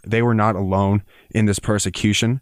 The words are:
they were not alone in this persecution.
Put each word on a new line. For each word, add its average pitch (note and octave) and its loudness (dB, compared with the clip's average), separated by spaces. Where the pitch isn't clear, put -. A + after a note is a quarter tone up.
they A2+ -2
were A#2+ 2
not G#2+ 2
alone G2 0
in G#2+ 0
this G2+ 0
persecution. G#2+ -2